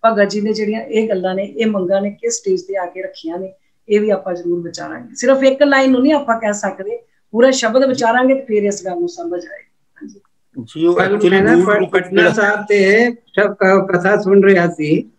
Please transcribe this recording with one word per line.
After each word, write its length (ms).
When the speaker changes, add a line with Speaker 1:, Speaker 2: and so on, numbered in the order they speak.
Speaker 1:
ਭਗਤ 260
ਜੀ 100
ਨੇ 120
ਜਿਹੜੀਆਂ 280
ਇਹ 280
ਗੱਲਾਂ 260
ਨੇ, 100
ਇਹ 220
ਮੰਗਾਂ 340
ਨੇ 100
ਕਿਸ 240
stage 280
ਤੇ 140
ਆ 100
ਕੇ 160
ਰੱਖੀਆਂ 360
ਨੇ, 160
ਇਹ 120
ਵੀ 100
ਆਪਾਂ 240
ਜ਼ਰੂਰ 280
ਵਿਚਾਰਾਂਗੇ। 520
ਸਿਰਫ 280
ਇੱਕ 200
line 300
ਨੂੰ 100
ਨਹੀਂ 100
ਆਪਾਂ 280
ਕਹਿ 120
ਸਕਦੇ, 460
ਪੂਰਾ 200
ਸ਼ਬਦ 340
ਵਿਚਾਰਾਂਗੇ 500
ਤੇ 60
ਫਿਰ 220
ਇਸ 220
ਗੱਲ 140
ਨੂੰ 100
ਸਮਝ 380
ਆਏਗੀ। 240
ਹਾਂਜੀ। 240
Speaker 2:
ਜੀ, 240
ਉਹ 100
Speaker 3:
ਪਰ 100
Speaker 2:
actually 240
Speaker 3:
ਮੈਂ 120
ਨਾ 140
Speaker 2:
ਮੂਲ 80
Speaker 3:
ਪ-, 140
Speaker 2:
ਰੂਪ 160
ਵਿੱਚ 120
Speaker 3:
ਪਟਨਾ 160
Speaker 2:
ਜਿਹੜਾ 120
Speaker 3:
ਸਾਹਿਬ 340
ਤੇ 420
ਸਭ 440
ਕ-, 380
ਕਥਾ 240
ਸੁਣ 280
ਰਿਹਾ 220
ਸੀ। 520